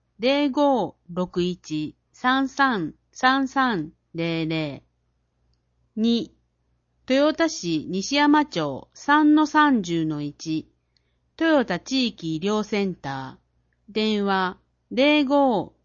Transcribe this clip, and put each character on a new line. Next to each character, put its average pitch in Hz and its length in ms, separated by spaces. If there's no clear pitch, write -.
零 277 320
五 269 440
六 180 340
一 160 540
三 262 360
三 240 460
三 262 380
三 226 420
零 165 340
零。 156 340
二、 226 380
豊 277 240
田 330 160
市 165 400
西 196 280
山 294 300
町 147 480
三 302 420
の 311 100
三 294 380
十 165 200
の 151 180
一、 156 460
豊 311 260
田 180 140
地 262 300
域 160 260
医 156 60
療 208 240
セ 208 200
ン 180 120
タ 135 420
ー。 208 40
電 214 320
話、 190 340
零 285 340
五 262 480